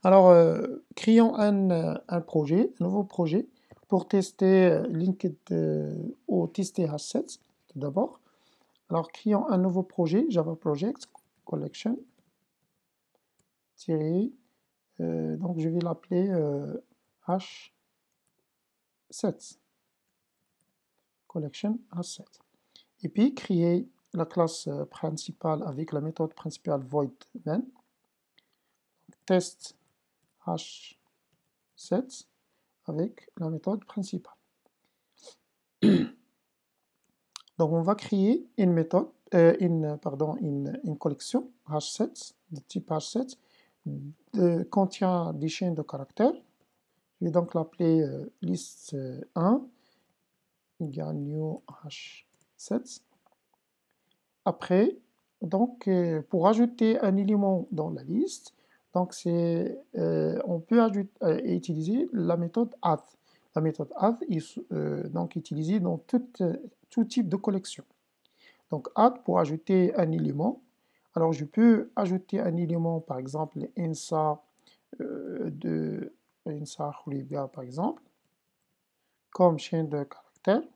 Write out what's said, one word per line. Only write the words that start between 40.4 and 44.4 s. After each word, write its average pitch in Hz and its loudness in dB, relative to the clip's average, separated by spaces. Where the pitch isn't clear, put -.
une 156 -6
collection - -4
H 151 -6
sept, - -6
de 151 -12
type - -10
H 156 -4
sept, 262 -6
de, 170 -2